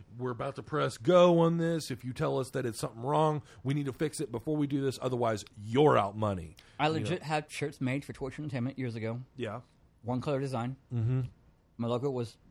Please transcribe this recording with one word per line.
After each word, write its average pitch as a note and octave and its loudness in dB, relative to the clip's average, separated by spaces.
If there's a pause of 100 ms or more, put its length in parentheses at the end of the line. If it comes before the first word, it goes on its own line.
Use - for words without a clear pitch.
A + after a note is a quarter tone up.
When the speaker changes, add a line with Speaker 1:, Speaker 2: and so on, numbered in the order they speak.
(180)
Speaker 1:
We're B2 -4
about C3 -8
to A#2 -10
press C#3+ -2
go F3 8
on E3 4
this. E3 -2
If A#2 -10
you B2 -6
tell C#3 -2
us B2+ -6
that C3 -2
it's A2+ -6
something A2+ -8
wrong, D3+ 2 (200)
we C3+ -2
need D3 -2
to C3 -2
fix - -4
it D3 -6
before D3+ -2
we D3 0
do C#3 -2
this. C3 -2
Otherwise, A#2+ 0 (200)
you're B2+ 6
out G2+ 2
money." F#2+ -2 (240)
Speaker 2:
I D3 4
Speaker 1:
You D#3+ 0
know? D#3+ 0
Speaker 2:
legit D3 -2
had D3+ -2
shirts - -8
made C#3 -2
for - -12
Torture C3+ -10
Entertainment C3 -4
years A#2+ -6
ago. A2+ -6 (160)
Speaker 1:
Yeah. A#2 -8 (420)
Speaker 2:
One B2 -4
color C3+ -2
design. C3 -4 (180)
Speaker 1:
Mm-hmm. B2 0 (560)
Speaker 2:
My A#2 -4
logo A#2+ -2
was B2 -6 (140)